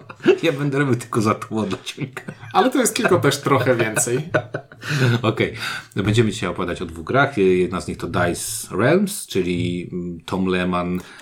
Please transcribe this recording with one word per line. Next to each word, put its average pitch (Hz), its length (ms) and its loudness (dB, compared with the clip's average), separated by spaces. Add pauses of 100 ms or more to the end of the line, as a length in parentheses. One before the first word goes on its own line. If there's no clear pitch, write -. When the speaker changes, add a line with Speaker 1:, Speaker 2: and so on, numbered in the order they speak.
(440)
Speaker 1:
Ja 165 80 4
będę 143 280 0
robił 135 160 4
tylko 120 260 -2
za 104 140 4
tło 110 280 -4
dla 95 200 -4
Ciunka. - 400 -10 (300)
Speaker 2:
Ale 226 180 4
to 285 80 2
jest 226 160 2
tylko 196 240 4
też 135 220 2
trochę 131 340 4
więcej. 117 540 0 (400)
Speaker 1:
<laughs> 127 520 0
Okej. 110 320 0 (420)
Będziemy 107 360 2
dzisiaj 95 180 -4
opowiadać 87 320 -4
o 92 40 -6
dwóch 82 200 -12
grach. 127 320 2
Jedna 90 440 4
z - 60 -8
nich 87 100 -6
to - 100 -8
Dice - 680 -2
Realms, 175 500 2
czyli, 87 680 -2
mm, 87 320 -8
Tom 95 200 -2
Lehmann. 90 560 0 (200)